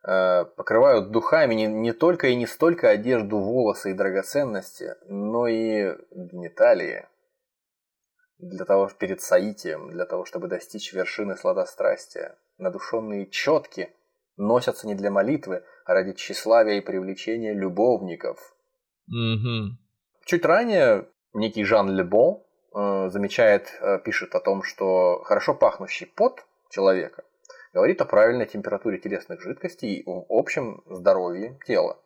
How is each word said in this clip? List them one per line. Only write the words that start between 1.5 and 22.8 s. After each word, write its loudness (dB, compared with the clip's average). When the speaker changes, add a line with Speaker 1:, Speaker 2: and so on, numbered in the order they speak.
Speaker 1:
не, 0
не -2
только 2
и 4
не -2
столько 2
одежду, 2
волосы 0
и -4
драгоценности, -4
но -2
и 0
гениталии. 0
Для -12
того, 2
перед -6
соитием, -2
для -6
того, -6
чтобы -10
достичь -10
вершины -6
сладострастия. -4
Надушенные -6
четки – -2
носятся 0
не -6
для -4
молитвы, -2
а 0
ради 0
тщеславия 2
и -2
привлечения -6
любовников. -2
Speaker 2:
Мгм. -4
Speaker 1:
Чуть 0
ранее 4
некий -2
Жан 4
Лебон, 2
э, -2